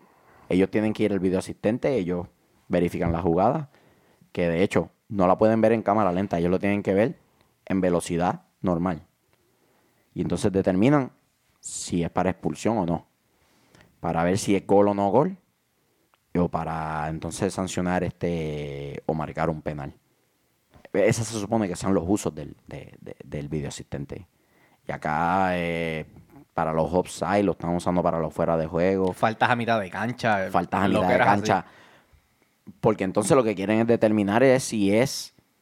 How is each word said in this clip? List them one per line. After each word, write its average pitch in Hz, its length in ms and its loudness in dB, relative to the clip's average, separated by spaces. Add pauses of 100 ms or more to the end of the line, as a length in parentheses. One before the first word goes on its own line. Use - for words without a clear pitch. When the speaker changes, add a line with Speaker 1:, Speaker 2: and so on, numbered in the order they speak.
(500)
Speaker 1:
ellos 95 200 4
tienen 107 220 0
que 104 100 -2
ir 101 100 0
al 98 60 0
videoasistente, 98 760 -2
ellos 90 320 -4 (400)
verifican 87 420 0
la 85 120 -2
jugada, 104 480 2 (600)
que 87 180 -2
de 85 140 2
hecho 98 280 0 (180)
no 98 180 0
la 90 120 6
pueden 110 240 4
ver 110 100 4
en 113 100 2
cámara 101 300 2
lenta, 95 260 -2
ellos 85 120 2
lo 92 80 2
tienen 101 240 0
que 101 120 0
ver 113 220 2 (480)
en 95 160 -2
velocidad 87 600 0 (180)
normal. 87 420 -2 (1120)
Y - 80 -6
entonces 87 300 0
determinan 101 600 2 (480)
si - 440 -6
es 82 60 -4
para 87 200 0
expulsión 90 480 -4
o 87 80 -2
no, 85 200 -4 (920)
para 82 240 -2
ver 92 140 2
si 104 160 0
es 95 120 -2
gol 101 220 6
o 101 60 2
no 101 160 0
gol, 160 260 2 (1000)
o 87 120 2
para 78 600 -6
entonces 82 440 -6
sancionar 90 520 -4
este 76 1040 -6
o 82 80 -2
marcar 78 360 -4
un 78 120 -6
penal. 73 320 -8 (1000)
Esos 107 340 2
se 113 120 -6
supone 104 300 -2
que 87 80 -6
son 95 180 -2
los 85 120 2
usos 92 280 -2
del, 73 220 -14 (100)
de, - 340 -16
de, - 240 -18
del 71 240 -10
videoasistente. 71 760 -10 (600)
Y - 60 -8
acá, 85 640 0
eh, 85 500 -4 (480)
para 80 180 -2
los 80 200 0
offside, 90 520 0
lo 90 80 2
están 85 220 -4
usando 90 280 0
para 82 160 0
los 78 140 -4
fuera 82 240 0
de 80 100 0
juego. 92 460 0
Speaker 2:
Faltas 113 380 0
a 123 60 2
mitad 113 240 0
de 92 100 -8
cancha, 104 600 -2
Speaker 1:
Faltas 95 340 0
a 98 40 2
Speaker 2:
lo 95 120 2
Speaker 1:
mitad 92 80 2
Speaker 2:
que - 0 -
Speaker 1:
de 123 80 4
Speaker 2:
era 123 100 4
Speaker 1:
cancha. 104 320 2
Speaker 2:
así. - 1200 -16
Speaker 1:
Porque 107 240 2
entonces 101 320 2
lo 127 80 6
que 107 100 0
quieren 98 260 0
es 117 60 2
determinar 110 560 4
es 135 220 4
si 101 300 0
es - 400 -2 (280)